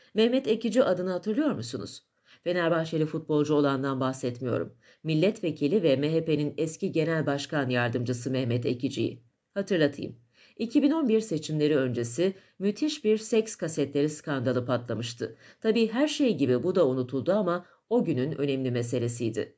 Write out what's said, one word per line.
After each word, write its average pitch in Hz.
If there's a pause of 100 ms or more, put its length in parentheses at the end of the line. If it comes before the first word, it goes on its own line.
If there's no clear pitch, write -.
(140)
Mehmet 240
Ekici 226
adını 180
hatırlıyor 214
musunuz? 117 (400)
Fenerbahçeli 165
futbolcu 151
olandan 139
bahsetmiyorum. 127 (300)
Milletvekili 160
ve 143
M 147
H 160
P'nin 147
eski 160
genel 156
başkan 143
yardımcısı 120
Mehmet 123
Ekici'yi. 123 (300)
Hatırlatayım. 175 (420)
İki 233
bin 277
on 320
bir 220
seçimleri 156
öncesi 127 (260)
müthiş 208
bir 214
seks 220
kasetleri 151
skandalı 127
patlamıştı. 117 (260)
Tabii 226
her 262
şey 254
gibi 123
bu 180
da 170
unutuldu 131
ama 180 (240)
o 226
günün 135
önemli 135
meselesiydi. 117